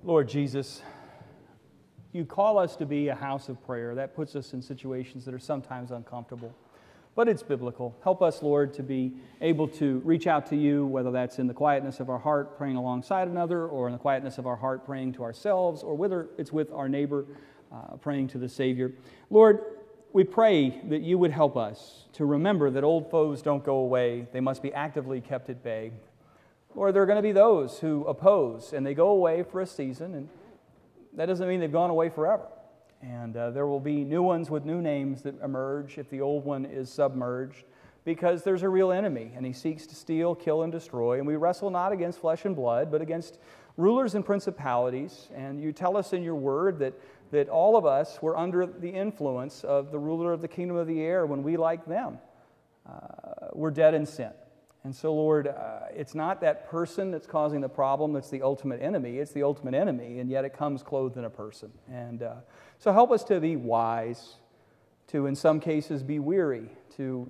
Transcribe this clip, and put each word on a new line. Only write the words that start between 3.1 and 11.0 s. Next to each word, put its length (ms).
house 360
of 160
prayer. 280
That 220
puts 200
us 180
in 80
situations 640
that 80
are 40
sometimes 520
uncomfortable, 640
but 140
it's 140
biblical. 600
Help 200
us, 200
Lord, 300
to 100
be 300
able 260
to 380
reach 200
out 200
to 100
you, 300
whether 240